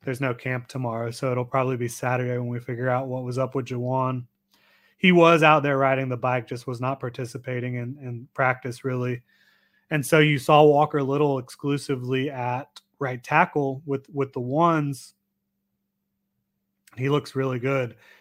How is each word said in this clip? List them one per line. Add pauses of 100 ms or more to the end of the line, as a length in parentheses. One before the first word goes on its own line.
there's
no
camp
tomorrow,
so
it'll
probably
be
Saturday
when
we
figure
out
what
was
up
with
Jawan. (680)
He
was
out
there
riding
the
bike,
just
was
not
participating
in,
in
practice,
really. (680)
And
so
you
saw
Walker
Little
exclusively
at (200)
right
tackle
with,
with
the
ones. (1800)
He
looks
really
good, (240)